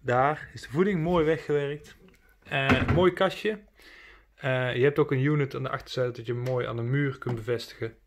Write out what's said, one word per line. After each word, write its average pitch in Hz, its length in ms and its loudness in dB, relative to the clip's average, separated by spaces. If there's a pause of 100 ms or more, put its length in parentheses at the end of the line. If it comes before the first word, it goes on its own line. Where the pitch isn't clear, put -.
Daar 131 520 0
is - 100 -14
de - 80 -16
voeding, 175 320 2
mooi 170 220 2
weggewerkt. 147 720 -2 (460)
Eh, 135 520 2
mooi 180 180 6
kastje. 190 480 -2 (760)
Eh, 127 420 -2
je 123 60 2
hebt 143 160 4
ook 143 120 4
een 135 140 2
unit 143 300 2
aan 127 80 -4
de 131 60 -4
achterzijde 127 440 -4
dat 117 140 -12
je 120 80 -4
mooi 123 320 -2
aan 117 100 -6
de 117 60 -4
muur 135 360 -2
kunt 120 160 -4
bevestigen. 113 600 -6 (100)